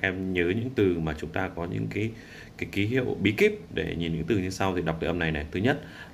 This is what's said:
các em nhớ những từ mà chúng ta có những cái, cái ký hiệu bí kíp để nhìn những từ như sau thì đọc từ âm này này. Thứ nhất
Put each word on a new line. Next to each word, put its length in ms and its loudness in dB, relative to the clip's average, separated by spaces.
các 80 2
em 240 -2
nhớ 120 2
những 300 0
từ 240 4
mà 200 0
chúng 120 -8
ta 180 -2
có 160 -6
những 260 -2
cái, 200 -2
cái 140 -6
ký 140 2
hiệu 340 0
bí 120 6
kíp 200 6
để 240 -2
nhìn 140 0
những 140 -2
từ 120 4
như 120 0
sau 260 0
thì 60 2
đọc 180 0
từ 60 0
âm 120 2
này 140 2
này. 180 -2
Thứ 100 -2
nhất 200 2